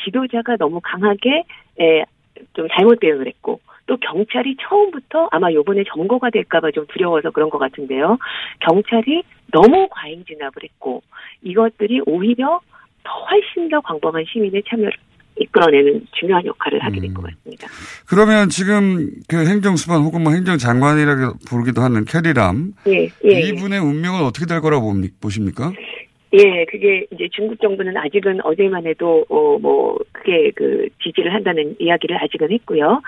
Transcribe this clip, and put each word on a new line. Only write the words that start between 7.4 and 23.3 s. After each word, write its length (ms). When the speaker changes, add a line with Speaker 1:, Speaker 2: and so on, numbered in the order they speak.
Speaker 1:
것 80
같은데요. 600
경찰이 640
너무 400
과잉 340
진압을 380
했고 400
이것들이 640
오히려 540
더 80
훨씬 400
더 120
광범한 460
시민의 420
참여를 220
이끌어내는 760
중요한 320
역할을 360
하게 200
된 120
것 120
Speaker 2:
음. 40
Speaker 1:
같습니다. 380
Speaker 2:
그러면 420
지금 600
그 180
행정수반 560
혹은 220
뭐 80
행정장관이라고 1000
부르기도 340
하는 240
캐리람, 680
Speaker 1:
예, 220
예, 160